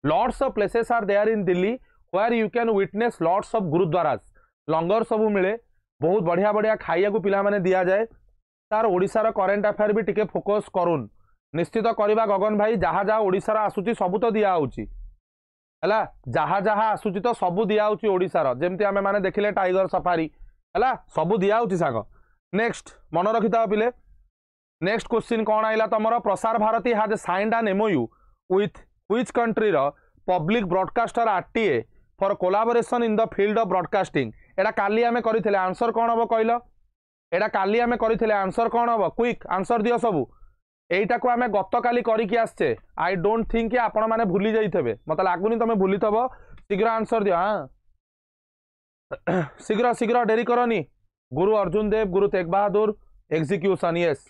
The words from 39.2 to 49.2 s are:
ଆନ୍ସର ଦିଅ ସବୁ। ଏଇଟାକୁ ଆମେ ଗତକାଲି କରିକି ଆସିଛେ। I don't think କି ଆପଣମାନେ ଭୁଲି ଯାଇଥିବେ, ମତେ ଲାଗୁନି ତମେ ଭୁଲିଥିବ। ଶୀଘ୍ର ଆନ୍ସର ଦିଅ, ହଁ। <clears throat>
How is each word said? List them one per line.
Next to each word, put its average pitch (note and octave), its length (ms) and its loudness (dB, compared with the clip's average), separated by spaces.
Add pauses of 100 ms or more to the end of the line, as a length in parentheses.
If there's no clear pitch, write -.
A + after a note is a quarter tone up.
ଆନ୍ସର G3 340 -2
ଦିଅ A#3+ 160 2
ସବୁ। G#3 240 0 (680)
ଏଇଟାକୁ G3+ 400 0
ଆମେ A#3+ 180 0
ଗତକାଲି A#3+ 540 0
କରିକି A3+ 360 0
ଆସିଛେ। G#3+ 320 0 (300)
I E3+ 140 0
don't G3+ 360 0
think A3+ 200 0
କି B3 80 -2
ଆପଣମାନେ A3+ 480 0
ଭୁଲି G3 280 0
ଯାଇଥିବେ, F3+ 400 0 (140)
ମତେ D#3+ 160 0
ଲାଗୁନି F#3+ 320 0
ତମେ A3+ 200 0
ଭୁଲିଥିବ। G3 400 2 (520)
ଶୀଘ୍ର G3+ 220 0
ଆନ୍ସର A3+ 340 0
ଦିଅ, F#3 140 2
ହଁ। G3+ 200 0 (1500)
<clears throat> E3+ 540 -6